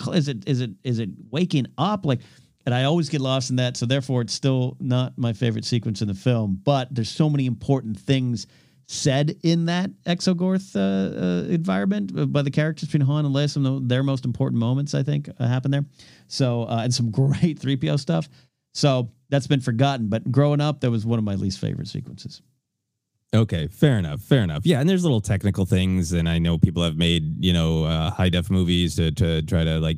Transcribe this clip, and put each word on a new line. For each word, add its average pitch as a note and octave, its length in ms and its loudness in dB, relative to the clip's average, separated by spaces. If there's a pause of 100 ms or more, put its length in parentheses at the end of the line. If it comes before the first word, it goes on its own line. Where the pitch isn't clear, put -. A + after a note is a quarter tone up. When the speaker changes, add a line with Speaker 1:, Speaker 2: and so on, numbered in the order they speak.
Speaker 1:
cl-, - 160 -4
is D3 120 2
it, B2 200 -8
is C3 120 0
it, B2 100 -4 (120)
is A#2+ 160 -2
it A2 120 -4 (200)
waking D3+ 360 0 (120)
up? G3 260 0
Like, C3 160 0 (460)
and B2 80 0
I B2+ 100 2
always D#3 240 2
get D3 120 -2
lost C3 300 -2
in B2+ 60 0
that. B2 200 0
So A#2+ 100 -4
therefore, C3 360 0
it's A2+ 100 -6
still C3 480 0
not B2+ 360 0
my A#2 160 0
favorite A2+ 320 -2
sequence A2+ 380 -2
in G#2+ 60 -2
the G2 60 -2
film. G#2+ 500 0
But C3+ 280 0
there's A#2 180 -2
so D#3 200 2
many C#3+ 160 2
important A#2+ 520 -2
things B2+ 500 0 (400)
said D3 560 0
in E3+ 220 2
that F3+ 220 -2 (160)
Exogorth, F#3 720 -2
uh, G3+ 60 0
uh, F#3+ 680 0
environment, F#3+ 720 0
uh, D3+ 80 0
by C#3 160 0
the C#3 80 -2
characters D#3 380 -2
between C#3+ 180 2
Han D3 180 2
and C#3+ 100 0
Leia. C#3+ 140 2
Some C#3+ 160 0
of C3 240 0
their B2 140 2
most C3+ 220 -2
important B2+ 340 -2
moments, C3 360 0
I C#3 100 0
think, D3 340 -4
uh, B2 80 0
happen B2+ 240 0
there. C#3+ 140 0 (420)
So, A#2+ 380 0
uh, A#2 180 -2
and B2+ 100 0
some A#2+ 180 0
<laughs> - 20 -6
great C#3 480 2
three C3+ 160 0
P D3+ 120 -2
O D3+ 80 0
stuff. E3 320 -2 (460)
So B2+ 360 2 (180)
that's C#3 180 0
been C#3 140 2
forgotten, B2+ 480 0
but A2+ 240 -2
growing C#3+ 280 4
up, D3 200 -2
that B2+ 100 2
was A2+ 160 0
one A#2 120 0
of A2 60 0
my G2+ 120 -2
least G2 220 -4
favorite - 300 -6
sequences. - 540 -12 (920)
Speaker 2:
Okay, G#2 320 2
fair C3+ 320 2
enough, D2+ 220 -4
fair C3 220 2
enough. D#2+ 240 -2
Yeah, D#3+ 140 2
and D3+ 80 2
there's F#3 160 2
little C3 180 2
technical G2 420 0
things, F#2 480 0
and E2 160 2
I E2+ 100 2
know E2 200 2
people E2+ 240 2
have D#2+ 160 0
made, E2+ 440 0
you F2+ 120 4
know, D#2+ 300 2
uh, D#2+ 260 0
high F#2 180 2
def F2 220 0
movies F2 460 2
to, E2 160 2
to E2 300 0
try E2 220 0
to, D#2+ 160 0
like, D#2+ 180 0